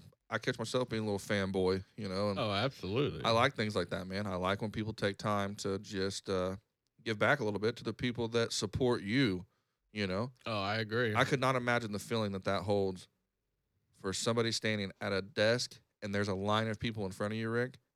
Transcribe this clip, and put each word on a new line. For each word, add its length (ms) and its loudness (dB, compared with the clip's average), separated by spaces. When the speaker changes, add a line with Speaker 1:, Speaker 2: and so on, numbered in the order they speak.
Speaker 1:
I 100 -2
catch 180 -2
myself 320 0
being 140 -2
a 20 0
little 140 0
fanboy, 640 2
you 120 -6
know. 220 0
And 80 -2
Speaker 2:
Oh, 120 0
absolutely. 720 0
Speaker 1:
I 60 2
like 240 6
things 220 -2
like 160 0
that, 160 -4
man. 180 -2
I 100 -2
like 260 0
when 100 -4
people 220 -4
take 240 -2
time 400 0
to 220 -2
just, 500 -4
uh, 260 0
give 160 -2
back 220 4
a 20 0
little 160 0
bit 160 0
to 80 -14
the 100 -4
people 360 -2
that 220 2
support 520 0
you, 420 2
you 140 -2
know. 240 -2
Speaker 2:
Oh, 140 -2
I 160 0
agree. 380 0
Speaker 1:
I 80 6
could 160 2
not 160 2
imagine 360 0
the 80 -2
feeling 320 -2
that 140 -4
that 180 0
holds 440 0
for 120 -2
somebody 380 2
standing 480 -2
at 140 -2
a 80 0
desk 540 2
and 120 -4
there's 140 2
a 80 0
line 320 2
of 120 -4
people 260 -4
in 60 -4
front 220 -2
of 60 -4
you, 100 -4
Rick, 280 -2